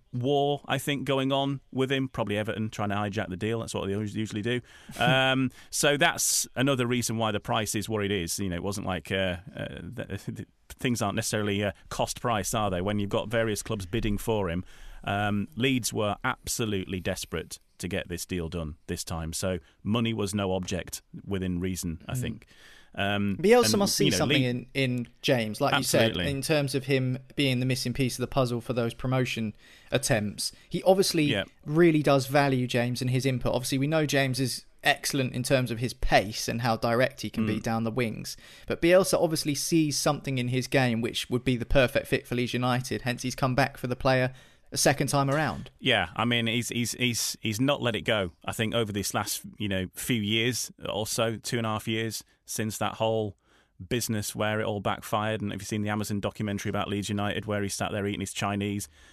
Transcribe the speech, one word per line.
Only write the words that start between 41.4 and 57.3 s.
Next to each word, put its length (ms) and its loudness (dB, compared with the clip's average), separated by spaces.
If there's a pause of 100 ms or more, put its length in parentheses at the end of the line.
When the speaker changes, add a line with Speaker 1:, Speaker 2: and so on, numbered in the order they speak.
Speaker 2:
be 140 2
the 80 -4
perfect 420 4
fit 180 0
for 100 -6
Leeds 180 -2
United. 500 0
Hence, 180 -4
he's 140 -4
come 180 0
back 240 0
for 100 -6
the 80 -2
player 380 2 (380)
a 60 -4
second 300 4
time 220 2
around. 400 -2 (100)
Speaker 1:
Yeah, 360 2
I 100 0
mean, 220 2
he's, 220 0
he's, 240 -2
he's, 480 -2
he's 200 -2
not 200 2
let 140 0
it 60 -2
go, 300 0 (140)
I 80 -4
think, 220 -2
over 160 0
this 220 -2
last, 280 -2 (160)
you 120 -4
know, 240 0
few 280 -2
years 500 0 (180)
or 180 -2
so, 300 0
two 200 -4
and 80 -2
a 40 0
half 180 -4
years 360 -4 (220)
since 320 -4
that 180 -2
whole 400 0 (540)
business 460 -2
where 260 0
it 40 0
all 160 -2
backfired. 600 -2
And 100 -2
have 100 -8
you 40 -12
seen 180 -2
the 60 -2
Amazon 300 -2
documentary 500 -4
about 180 -2
Leeds 220 -2
United 360 -2